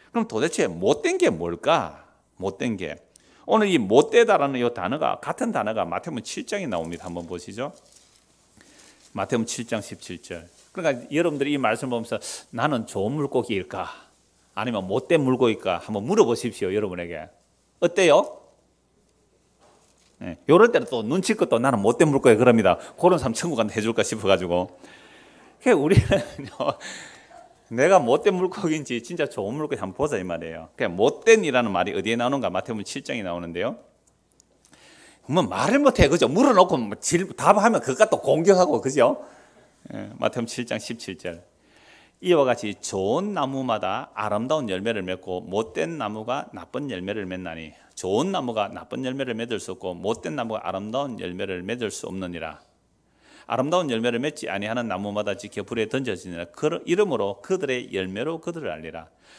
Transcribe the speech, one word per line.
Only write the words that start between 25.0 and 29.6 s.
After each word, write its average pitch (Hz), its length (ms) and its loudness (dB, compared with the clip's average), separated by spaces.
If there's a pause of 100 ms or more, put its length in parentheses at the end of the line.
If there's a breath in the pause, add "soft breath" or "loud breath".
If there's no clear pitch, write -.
그러니까 175 240 4
우리는요, - 680 2
<laughs> - 1200 -10
내가 156 280 6
못된 156 360 4
물고기인지 156 680 -2
진짜 160 240 -4
좋은 107 280 -6
물고기 147 220 -4